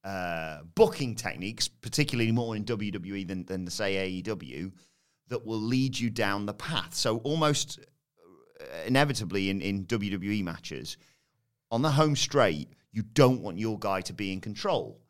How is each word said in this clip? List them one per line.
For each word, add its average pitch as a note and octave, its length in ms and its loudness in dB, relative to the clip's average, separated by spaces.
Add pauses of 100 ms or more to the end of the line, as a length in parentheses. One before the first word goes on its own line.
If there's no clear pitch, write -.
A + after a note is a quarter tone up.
uh, E2+ 560 -6 (160)
booking D3 400 2
techniques, G2 520 -4
particularly A#2+ 640 0
more A#2 240 0
in G#2+ 80 -4
W G#2+ 280 -4
W G2 240 -6
E G2 80 -4
than, F2+ 220 -6
than, F#2 240 -6
say, G2 280 0
A F#2+ 100 0
E F#2 160 -4
W, E2+ 480 -8 (560)
that A2+ 180 -6
will A2 160 -2
lead B2+ 360 2
you A#2 120 0
down G#2 380 0
the G2+ 80 -6
path. C#3 400 -4
So A2+ 240 0
almost, D3 600 0 (800)
uh, - 40 -14 (240)
inevitably A2 640 2
in, F#2+ 100 0
in G2 240 -2
W G#2 240 0
W G2 220 -2
E G#2+ 100 0
matches, D#2+ 560 -8 (720)
on A#2 140 0
the D#3 80 4
home D3+ 240 6
straight, G2 540 4 (220)
you A2 120 -2
don't B2+ 380 6
want F#2+ 180 -6
your A2 180 -2
guy G2 240 -2
to F#2+ 120 -10
be G2 200 -4
in F#2+ 80 -6
control G#2 580 -4 (100)